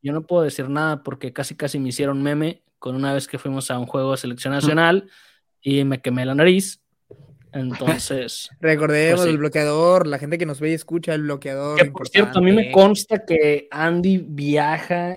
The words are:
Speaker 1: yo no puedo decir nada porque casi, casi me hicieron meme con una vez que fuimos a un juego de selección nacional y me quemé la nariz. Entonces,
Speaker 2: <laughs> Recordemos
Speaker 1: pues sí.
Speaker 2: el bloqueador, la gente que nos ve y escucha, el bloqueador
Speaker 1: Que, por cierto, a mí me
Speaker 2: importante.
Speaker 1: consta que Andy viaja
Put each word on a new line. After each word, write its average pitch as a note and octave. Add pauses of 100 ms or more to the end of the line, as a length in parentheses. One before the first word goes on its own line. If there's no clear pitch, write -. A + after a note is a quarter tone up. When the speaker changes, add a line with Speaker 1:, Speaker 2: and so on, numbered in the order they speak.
Speaker 1:
yo C#3+
no D#3+
puedo F3
decir C#3
nada D3+
porque C3
casi, C#3+
casi D3
me C3
hicieron C#3
meme D3 (160)
con B2+
una C#3
vez C3+
que C3+
fuimos C3+
a B2+
un A#2+
juego C3+
de C3
selección B2
nacional E3 (520)
y C#3
me C3+
quemé B2+
la C3
nariz. F#3 (720)
Entonces, C3
Speaker 2:
<laughs> -
Recordemos D#3
Speaker 1:
pues F3
sí. -
Speaker 2:
el D#3
bloqueador, D#3
la C#3+
gente D3
que E3+
nos C#3+
ve D3+
y E3
escucha, E3
el D3+
bloqueador C#3+
Speaker 1:
Que, F3
por -
cierto, G3
a -
mí F#3
me G#3
Speaker 2:
importante. -
Speaker 1:
consta G3+
que D3
Andy F3
viaja D#3